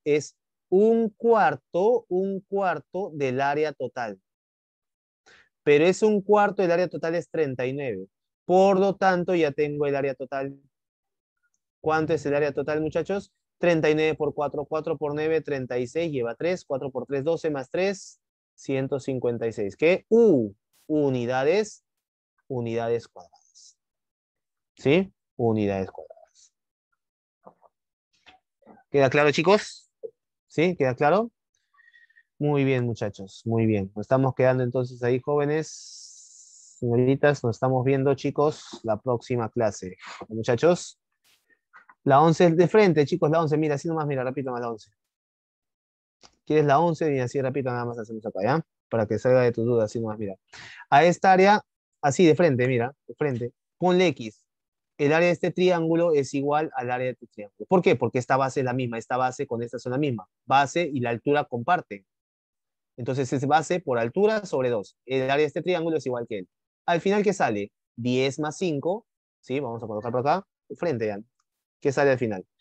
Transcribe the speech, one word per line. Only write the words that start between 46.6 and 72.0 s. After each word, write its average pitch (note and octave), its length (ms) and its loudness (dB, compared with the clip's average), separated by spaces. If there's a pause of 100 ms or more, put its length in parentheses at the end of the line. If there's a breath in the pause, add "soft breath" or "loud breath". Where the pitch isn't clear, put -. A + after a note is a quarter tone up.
la C#3+ 140 4
once? D#3+ 340 0
Y C3 60 0
así, B2 200 -4
repito, C3 300 -4
nada A#2+ 140 -4
más A#2+ 120 -8
hacemos A2+ 300 -12
acá, F#2+ 160 -8
¿ya? C#3 240 0 (220)
Para A2+ 180 0
que G#2+ 140 -2
salga B2+ 220 4
de A#2+ 100 2
tus A#2 120 -2
dudas, A#2 200 2
así A2+ 160 -6
nomás, A2 180 -8
mira. G2 160 -8 (560 loud breath)
A C#3+ 140 8
esta F3+ 280 4
área, G3 320 6 (360)
así D3+ 260 4
de D3+ 80 8
frente, C3 320 2
mira, B2 260 -2 (140)
de - 80 -18
frente, A#2+ 380 -4 (260)
ponle F3+ 300 4
X. A#2+ 360 -8 (540)
El D3 140 2
área E3+ 160 4
de F3 60 2
este F3 180 -4
triángulo E3+ 600 2
es C#3+ 220 0
igual C#3+ 400 -2
al B2 160 -6
área B2+ 160 -4
de B2+ 60 -4
este A#2+ 160 -18
triángulo. - 400 -18
¿Por F3+ 140 4
qué? F3+ 120 4
Porque B2 240 -2
esta C3 180 0
base C3+ 240 0
es C3 40 0
la B2 80 -2
misma, A#2+ 260 -4
esta B2 180 -6
base B2+ 300 -4
con A#2 160 -6
esta A#2+ 160 -10
son B2 140 -8
la C3 60 -2
misma. C#3 300 -4 (160)
Base C#3+ 480 0
y C#3 60 -4
la A#2+ 120 -2
altura C#3+ 340 0
comparten. A#2+ 600 -6 (920)
Entonces B2+ 340 -4
es C#3 140 -2
base D#3+ 340 2
por B2 180 -2
altura G3+ 460 0
sobre C3 240 -2
dos. G#2+ 380 -6
El C3 160 -2
área C3+ 160 0
de D3+ 60 4
este D3+ 180 -4
triángulo E3 340 -2
es C3+ 80 -6
igual A#2+ 240 -6
que G#2 120 -8
él. F2+ 80 -14 (360)
Al F3 160 0
final, G3 220 0
¿qué G3 100 2
sale? G#2+ 400 -2 (240)
Diez B2+ 420 0
más D3+ 200 -6
cinco, F3 480 -4 (340)
¿sí? C3+ 200 -6
Vamos A#2 220 -8
a A2+ 40 -10
colocar A2 260 -6
por B2 80 0
acá, D#3+ 260 0 (220)
de C#3 80 -14
frente A#2+ 300 -2
ya. G#2 120 -4 (640)
¿Qué C#3+ 100 0
sale C#3 200 2